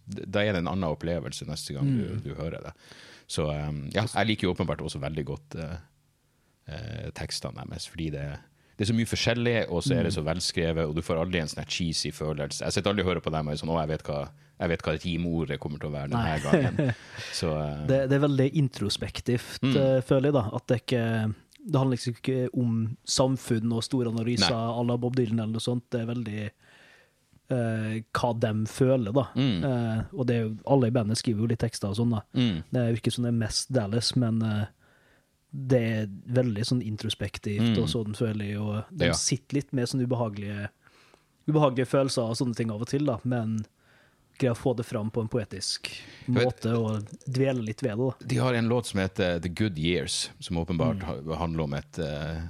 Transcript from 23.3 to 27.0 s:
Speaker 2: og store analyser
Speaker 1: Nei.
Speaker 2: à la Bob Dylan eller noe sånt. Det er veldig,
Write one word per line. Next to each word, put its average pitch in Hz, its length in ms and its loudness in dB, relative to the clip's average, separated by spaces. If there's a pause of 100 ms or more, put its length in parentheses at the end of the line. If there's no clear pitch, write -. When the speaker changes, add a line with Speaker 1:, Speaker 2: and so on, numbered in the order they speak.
Speaker 2:
og 113 100 0
store 123 240 0
analyser 113 420 2
Speaker 1:
Nei. 117 300 0
Speaker 2:
à 120 80 0
la 120 100 2
Bob 120 180 -2
Dylan 117 240 2
eller 110 120 -2
noe 113 80 -2
sånt. 123 300 -2
Det 120 120 -2
er 113 40 -4
veldig, 107 440 -4 (1000)